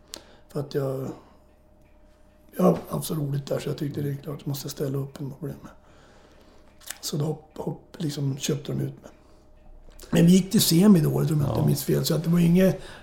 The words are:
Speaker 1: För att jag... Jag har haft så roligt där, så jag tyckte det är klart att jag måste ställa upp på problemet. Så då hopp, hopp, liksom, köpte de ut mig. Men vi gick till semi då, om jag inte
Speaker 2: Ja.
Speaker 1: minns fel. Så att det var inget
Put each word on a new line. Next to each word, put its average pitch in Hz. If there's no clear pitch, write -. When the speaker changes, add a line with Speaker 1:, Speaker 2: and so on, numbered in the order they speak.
Speaker 1:
För 151
att 139
jag... 135
Jag 185
har 175
haft 147
så 170
roligt 143
där, 143
så -
jag 139
tyckte 143
det 143
är 139
klart 139
att -
jag -
måste 143
ställa 139
upp 139
på 139
problemet. 143
Så -
då 147
hopp, 151
hopp, -
liksom, 143
köpte 139
de 135
ut 139
mig. -
Men 170
vi 175
gick 190
till 214
semi 180
då, 147
om 135
jag 143
inte 151
Speaker 2:
Ja. 151
Speaker 1:
minns 143
fel. 143
Så 160
att 156
det 165
var 170
inget 175